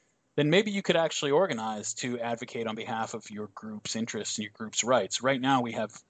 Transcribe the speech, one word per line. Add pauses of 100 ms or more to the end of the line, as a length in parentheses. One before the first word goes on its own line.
(380)
then
maybe
you
could
actually
organize
to
advocate
on
behalf
of
your
group's
interests
and
your
group's
rights.
Right
now
we
have, (180)